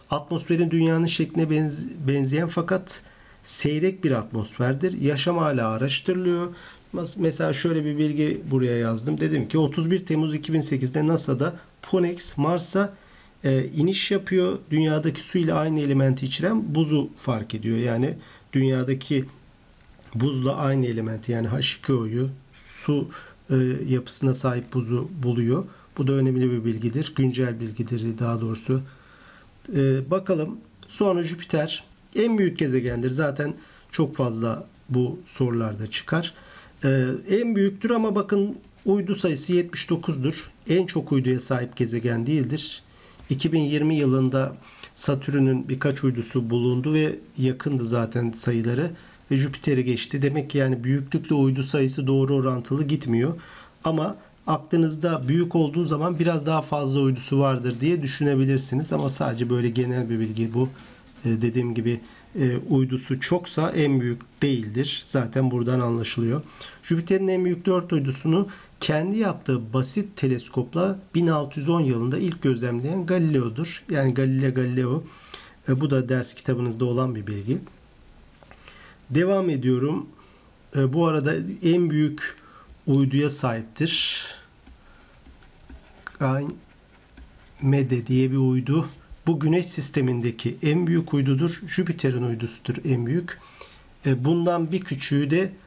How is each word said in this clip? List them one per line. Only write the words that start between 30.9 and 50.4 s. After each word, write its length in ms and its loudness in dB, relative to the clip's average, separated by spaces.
Jüpiter 600 -4
en 220 2
büyük 220 2
gezegendir. 500 0
Zaten 440 -2
çok 240 0
fazla 520 -2
bu 360 0
sorularda 600 -2
çıkar. 460 -4
Ee, 220 4
en 260 2
büyüktür 340 2
ama 260 2
bakın 420 0
uydu 300 2
sayısı 380 0
yetmiş 360 0
dokuzdur. 600 -2
En 160 4
çok 260 -4
uyduya 280 2
sahip 360 -4
gezegen 500 0
değildir. 580 -2
İki 240 0
bin 80 4
yirmi 340 2
yılında 600 2
Satürn'ün 760 2
birkaç 340 -2
uydusu 460 0
bulundu 440 2
ve 220 2
yakındı 480 0
zaten 460 0
sayıları. 600 0
Ve 60 4
Jüpiter'i 480 0
geçti. 360 -2
Demek 280 0